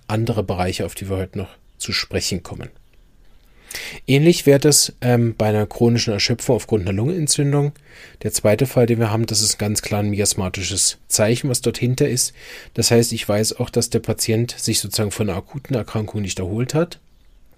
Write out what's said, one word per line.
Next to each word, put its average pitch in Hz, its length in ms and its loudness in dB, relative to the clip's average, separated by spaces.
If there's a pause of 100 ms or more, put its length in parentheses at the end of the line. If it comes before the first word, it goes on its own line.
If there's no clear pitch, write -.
andere 110 360 0
Bereiche, 92 420 -2
auf - 80 -8
die 98 160 -10
wir 95 80 -2
heute 95 220 -6
noch 92 100 -8 (280)
zu - 160 -8
sprechen - 500 -4
kommen. - 260 -12 (1400)
Ähnlich 147 380 6
wäre 139 140 8
das, - 420 4
ähm, 120 360 2
bei 107 100 2
einer 107 180 2
chronischen 117 480 2
Erschöpfung 117 420 0
aufgrund 107 280 0
einer 98 100 -2
Lungenentzündung. 143 800 0 (500)
Der - 100 -4
zweite 107 320 2
Fall, 123 200 2
den 113 140 2
wir 110 120 2
haben, 113 140 0
das 107 160 -2
ist - 180 -2
ganz 104 220 -2
klar 104 200 -2
ein 104 80 0
miasmatisches 98 880 -2 (100)
Zeichen, 117 420 0
was 123 120 -2
dort 113 160 -2
hinter 127 320 0
ist. - 240 -2 (400)
Das 113 180 0
heißt, 117 220 4
ich - 140 -6
weiß 107 320 0
auch, 120 100 -4
dass 120 200 0
der 117 100 2
Patient - 580 -2
sich - 220 -2
sozusagen 104 320 -2
von 107 180 -2
einer 90 80 -2
akuten - 380 -8
Erkrankung 107 460 -4
nicht 95 180 -6
erholt 104 340 -4
hat. 170 260 -2 (580)